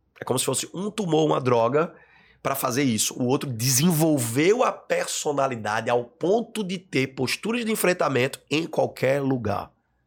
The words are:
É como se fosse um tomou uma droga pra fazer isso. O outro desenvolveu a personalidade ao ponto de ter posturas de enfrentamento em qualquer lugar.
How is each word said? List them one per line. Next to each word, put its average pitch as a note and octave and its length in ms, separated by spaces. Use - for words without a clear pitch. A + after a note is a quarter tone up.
É - 60
como B2+ 140
se - 80
fosse C3+ 260
um F#3+ 180
tomou D#3+ 360
uma D3+ 140
droga B2+ 540
pra C3+ 120
fazer C3 280
isso. A#2 380
O C3 60
outro C#3 240
desenvolveu D3 1120
a G#3 80
personalidade C3 1160
ao A#2+ 140
ponto G#3+ 600
de F#3 140
ter C3 300
posturas C3+ 580
de A3 40
enfrentamento E3+ 680
em D#3+ 160
qualquer C3 540
lugar. B2 500